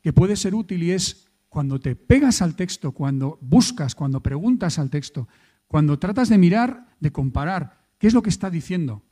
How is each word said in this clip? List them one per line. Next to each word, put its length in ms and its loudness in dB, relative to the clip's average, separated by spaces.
que 100 -2
puede 240 4
ser 180 -4
útil 280 -4
y 80 0
es 400 -4
cuando 320 -4
te 160 -4
pegas 460 2
al 120 -2
texto, 380 -6
cuando 480 -4
buscas, 540 2
cuando 280 -4
preguntas 560 -2
al 120 -2
texto, 380 -8
cuando 320 2
tratas 300 -2
de 80 6
mirar, 640 2
de 120 -2
comparar, 720 -6
¿qué 80 2
es 80 4
lo 80 4
que 80 -2
está 200 -4
diciendo? 600 -6